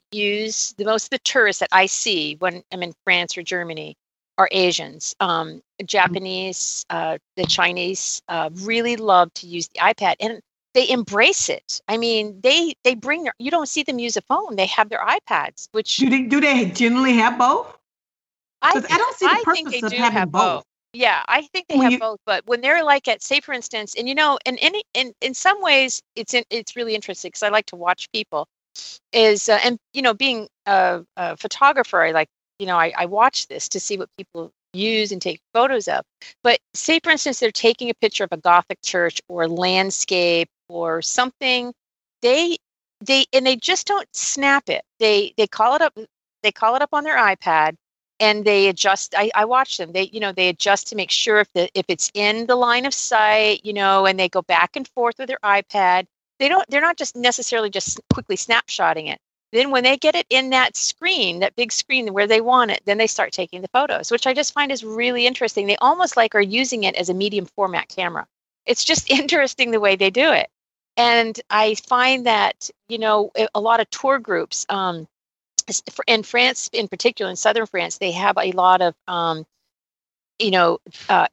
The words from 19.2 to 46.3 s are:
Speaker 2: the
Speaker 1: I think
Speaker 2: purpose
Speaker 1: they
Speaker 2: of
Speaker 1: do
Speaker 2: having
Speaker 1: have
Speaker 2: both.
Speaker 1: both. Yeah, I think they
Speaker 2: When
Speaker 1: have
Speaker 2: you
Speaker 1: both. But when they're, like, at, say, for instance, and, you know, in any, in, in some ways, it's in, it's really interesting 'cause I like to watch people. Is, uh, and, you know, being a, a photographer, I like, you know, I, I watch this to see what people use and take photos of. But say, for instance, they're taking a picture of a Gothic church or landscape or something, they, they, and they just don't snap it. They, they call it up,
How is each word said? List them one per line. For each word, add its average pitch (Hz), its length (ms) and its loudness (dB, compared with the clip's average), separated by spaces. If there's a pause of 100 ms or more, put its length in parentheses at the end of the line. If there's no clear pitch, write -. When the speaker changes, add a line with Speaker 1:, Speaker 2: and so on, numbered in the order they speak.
Speaker 2:
the 330 40 6
Speaker 1:
I 453 120 2 (100)
think 330 140 -2
Speaker 2:
purpose 247 140 -4
Speaker 1:
they 220 60 -4
Speaker 2:
of 202 40 -2
Speaker 1:
do 240 60 -4
Speaker 2:
having 233 220 2
Speaker 1:
have 185 120 -2
Speaker 2:
both. 185 280 2
Speaker 1:
both. - 40 -14 (300)
Yeah, 214 340 0
I 285 160 2 (100)
think 370 160 -6
they 302 80 0
Speaker 2:
When 262 80 4
Speaker 1:
have 247 80 4
Speaker 2:
you 247 60 0
Speaker 1:
both. 220 260 -4
But 196 200 -2
when 233 160 0
they're, 302 220 2
like, 285 240 0
at, 233 160 -2
say, 277 160 0
for 285 140 -8
instance, 226 440 -10
and, 240 120 -6
you 269 60 -4
know, 294 300 2
in 254 120 -4
any, 381 260 -2 (100)
in, 247 280 -4
in 262 120 -4
some 392 280 2
ways, 269 400 2 (140)
it's 226 180 -10
in, 240 160 0
it's 220 260 -8
really 226 200 -4
interesting 185 360 -10
'cause - 120 -8
I 214 60 0
like 208 180 2
to - 100 -16
watch 175 340 -4
people. 185 360 -6 (680)
Is, 214 360 4
uh, 208 140 4
and, 247 140 0 (160)
you 269 80 -6
know, 247 120 2
being 226 340 -4 (180)
a, 180 360 2 (160)
a 170 200 -6
photographer, 254 640 2
I 165 100 2
like, 160 160 0 (320)
you 202 80 -8
know, 180 100 0
I, 165 200 2
I 175 80 -2
watch 214 420 0
this - 220 -10
to 196 100 -6
see 202 180 -6
what 190 200 -8
people 170 340 -14 (220)
use 214 380 -2
and 185 100 -8
take 170 180 -6 (140)
photos 240 340 2
of. 143 160 -2 (400)
But 240 160 4 (140)
say, - 300 0
for 339 60 -2
instance, 294 300 0
they're 226 120 2
taking 233 380 2
a 233 60 -4
picture - 300 -2
of 175 80 -10
a 170 40 -6
Gothic 175 440 2
church 170 480 -2
or 170 180 -2
landscape 180 1040 0 (200)
or 170 320 -4
something, 247 720 -2 (480)
they, 320 360 2 (440)
they, 269 320 2
and 262 120 4
they 262 100 2
just 359 320 -2
don't 403 280 -2
snap 277 540 -2
it. - 140 -4 (160)
They, 208 380 2
they 214 100 2
call 233 280 0
it 311 60 0
up, 311 160 0 (460)